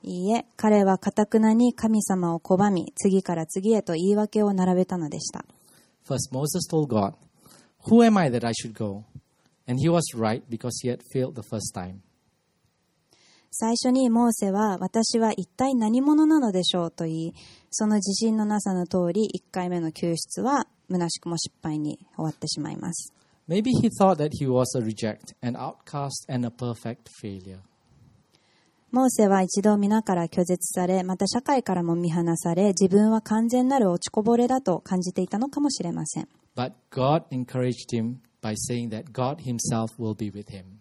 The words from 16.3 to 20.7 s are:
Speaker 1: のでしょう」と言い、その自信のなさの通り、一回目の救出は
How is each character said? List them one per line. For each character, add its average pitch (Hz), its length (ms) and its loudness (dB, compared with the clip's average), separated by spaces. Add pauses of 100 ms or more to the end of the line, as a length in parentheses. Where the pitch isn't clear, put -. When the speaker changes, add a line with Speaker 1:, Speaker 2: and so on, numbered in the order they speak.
Speaker 1:
の 233 100 2
で 185 140 0
し - 100 0
ょ 175 120 0
う」 165 40 -6
と - 140 -8
言 160 100 -2
い、 160 200 -6 (360)
そ - 160 -2
の 214 100 4
自 196 180 0
信 220 220 0
の 214 80 0
な 208 160 0
さ 202 140 -2
の 180 120 0
通 175 260 0
り、 214 120 2
一 - 280 -6
回 180 160 -4
目 175 100 -2
の 160 140 -4
救 170 240 -2
出 - 240 -8
は 262 260 0 (240)